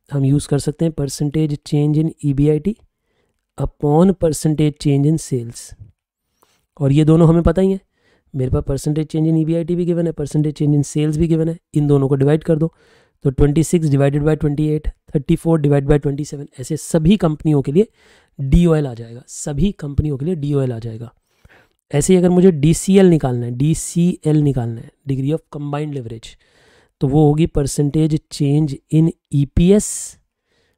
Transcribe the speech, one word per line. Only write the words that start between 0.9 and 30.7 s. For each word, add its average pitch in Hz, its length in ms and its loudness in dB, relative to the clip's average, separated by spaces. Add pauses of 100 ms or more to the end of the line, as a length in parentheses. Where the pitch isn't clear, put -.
percentage 147 680 -4
change 147 440 0
in 160 80 -2 (160)
E 143 80 0
B 143 160 2
I 151 100 2
T 202 140 -4 (840)
upon 151 560 2
percentage 151 600 -2 (120)
change 139 200 2
in 160 140 0
sales, - 540 -10 (1040)
और 139 120 0
ये 151 120 4
दोनों 160 240 6
हमें 170 140 4
पता 170 200 2
ही 190 100 2
है, 190 80 -6 (540)
मेरे 127 160 -4
पास 147 120 -2
percentage 151 520 -4
change 160 180 0
in 160 120 0
E 156 60 -4
B 165 140 -2
I 160 60 -8
T 175 60 0
भी 175 80 -2
गिवन 170 220 -2
है, 160 60 -4
percentage 151 440 -2
change 147 220 2
in - 180 -2
sales 151 200 -2
भी 165 120 0
गिवन 160 200 0
है, 165 100 -8 (160)
इन 147 120 0
दोनों 139 220 2
को 143 60 2
डिवाइड 143 300 2
कर 165 120 0
दो, 160 180 -4 (500)
तो 139 60 2
twenty 147 340 2
six 170 200 0
divided 143 380 2
by 156 140 0
twenty 151 320 -2
eight, 151 220 -4 (260)
thirty 156 200 0
four 165 300 0
divided 143 240 2
by 147 100 4
twenty 143 340 -6
seven, 143 120 -14 (140)
ऐसे 147 160 -6
सभी 165 400 2
कंपनियों 156 460 0
के 139 100 -4
लिए 196 160 2 (520)
डीओएल 156 460 2
आ 123 80 -10
जाएगा, 117 320 -18
सभी 156 460 -4
कंपनियों 147 440 -2
के 131 80 -8
लिए 185 100 -4
डीओएल 139 380 -2
आ 113 60 -8
जाएगा। 113 360 -14 (760)
ऐसे 147 220 0
ही 180 60 6
अगर 175 120 2
मुझे 180 200 6
डीसीएल 170 560 4
निकालना 127 400 2
है, 120 60 -8
डीसीएल 156 840 -2
निकालना 123 440 -2
है, - 100 -20 (180)
degree 135 260 -4
of 160 60 -6 (160)
combined 147 400 -8
leverage, 113 320 -14 (720)
तो 143 80 0
वो 147 180 4
होगी 151 200 2
percentage 151 720 -2 (140)
change 147 420 0 (200)
in 160 160 4 (240)
E 139 120 2 (120)
P 175 180 4
S 208 120 -2 (880)